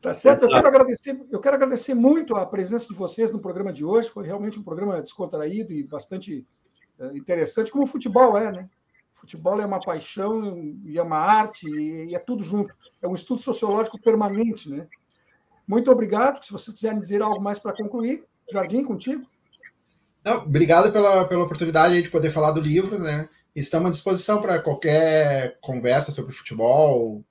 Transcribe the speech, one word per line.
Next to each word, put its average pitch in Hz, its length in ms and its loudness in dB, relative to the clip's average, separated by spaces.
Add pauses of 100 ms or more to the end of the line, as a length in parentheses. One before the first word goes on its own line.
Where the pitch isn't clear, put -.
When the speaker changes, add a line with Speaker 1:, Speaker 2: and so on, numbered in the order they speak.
Speaker 1:
Tá - 120 -4
certo? 269 280 6
Eu 233 80 6
Speaker 2:
Exato. - 140 6
Speaker 1:
quero 294 40 8
agradecer, 262 600 4
eu 214 100 -6
quero 277 160 2
agradecer 262 380 -2
muito 254 420 2
a 190 80 -2
presença 196 440 -4
de 208 80 -16
vocês 208 360 -4
no 220 80 -6
programa 185 320 -8
de 147 140 -8
hoje. 226 240 0
Foi 202 160 -12
realmente 202 320 -8
um 208 60 -14
programa 180 360 -6
descontraído 175 720 -8
e 147 100 -6
bastante, 151 600 -12 (560)
eh, 131 140 -12
interessante, 208 560 -4
como 277 140 0
o 262 40 0
futebol 226 480 4
é, 208 160 0
né? 185 160 -12 (460)
Futebol 180 480 -4
é 208 40 -4
uma 196 140 -4
paixão 196 800 -6 (260)
e 151 140 -8
é 170 60 0
uma 156 160 -2
arte 214 500 0
e, 156 400 -8
e 170 60 -8
é 180 40 -4
tudo 240 220 -6
junto. 202 320 -4 (260)
É - 80 -6
um 185 60 -4
estudo 240 280 -6
sociológico 220 600 -2
permanente, 214 680 0
né? 151 160 -12 (800)
Muito 233 240 2
obrigado. 226 520 2
Se - 80 -20
vocês 202 220 -14
quiserem 214 260 -4
dizer 202 220 -2
algo 214 180 -2
mais 202 200 -6
pra 208 120 -8
concluir, 240 520 -6 (280)
Jardim, 196 320 -2
contigo. 254 400 -6 (1000)
Speaker 3:
Não, 220 140 0
obrigado 165 520 4
pela, 196 340 4
pela 180 180 0
oportunidade 170 580 2
de 165 80 -4
poder 156 220 0
falar 151 220 2
do 156 60 0
livro, 185 380 0
né? 156 320 -4 (260)
Estamos 165 340 -2
à - 20 -2
disposição 190 500 -2
pra 175 180 0
qualquer 151 1000 2
conversa 127 500 0
sobre 127 220 -10
futebol 117 960 2